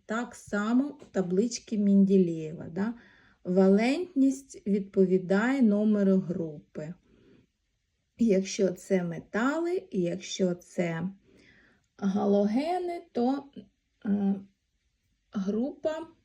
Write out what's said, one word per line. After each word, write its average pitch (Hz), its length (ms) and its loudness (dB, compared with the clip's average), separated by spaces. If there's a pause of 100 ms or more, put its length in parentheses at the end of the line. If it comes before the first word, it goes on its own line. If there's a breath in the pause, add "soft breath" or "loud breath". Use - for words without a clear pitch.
так 233 300 -8
само 233 520 -2
в - 240 -16
табличці 196 680 -2
Менделєєва, 190 920 2
да? 202 240 -4 (500 loud breath)
Валентність 240 1200 2
відповідає 196 960 2
номеру 208 560 4
групи. 160 760 -8 (1200 soft breath)
Якщо 190 540 2
це 180 320 -2
метали, 285 880 -4
і 196 100 -2
якщо 175 540 -4
це 175 540 -6 (880 soft breath)
галогени, 214 1040 0 (100)
то, 247 320 -2 (640)
е, 202 300 0 (960)
група, 254 760 -4 (180)